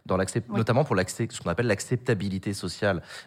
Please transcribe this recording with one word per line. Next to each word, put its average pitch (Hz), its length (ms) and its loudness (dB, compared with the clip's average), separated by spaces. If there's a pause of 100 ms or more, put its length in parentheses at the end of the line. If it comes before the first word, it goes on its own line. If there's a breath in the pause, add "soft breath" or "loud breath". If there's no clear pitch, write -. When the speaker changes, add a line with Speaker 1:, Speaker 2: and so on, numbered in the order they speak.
Speaker 1:
dans 92 120 2
l'accept-, 95 320 0
Speaker 2:
Oui. 208 80 -2
Speaker 1:
notamment 117 260 4
pour 123 140 0
l'accep-, 95 340 0
ce - 80 -12
qu'on - 100 -4
appelle 117 180 0
l'acceptabilité 101 840 0
sociale 95 500 0 (260 loud breath)